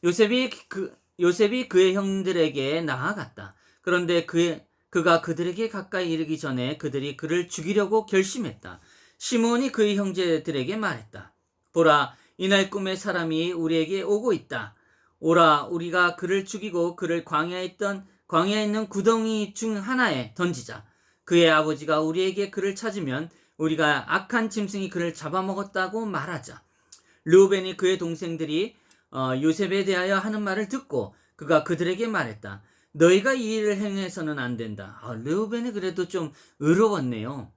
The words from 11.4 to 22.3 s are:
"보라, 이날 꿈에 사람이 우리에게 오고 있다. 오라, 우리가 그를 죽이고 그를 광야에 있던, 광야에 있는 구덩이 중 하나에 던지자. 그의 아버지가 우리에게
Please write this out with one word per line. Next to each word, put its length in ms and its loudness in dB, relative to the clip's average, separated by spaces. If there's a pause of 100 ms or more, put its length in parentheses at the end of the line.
"보라, 420 4 (220)
이날 340 2
꿈에 240 -4
사람이 560 -2
우리에게 500 0
오고 320 0
있다. 400 -6 (460)
오라, 460 6
우리가 500 0
그를 280 -2
죽이고 520 -4
그를 280 -2
광야에 420 -2
있던, 420 -6 (200)
광야에 360 2
있는 260 -2
구덩이 640 0
중 240 -4
하나에 560 -2
던지자. 500 -4 (400)
그의 280 6
아버지가 500 2
우리에게 480 -2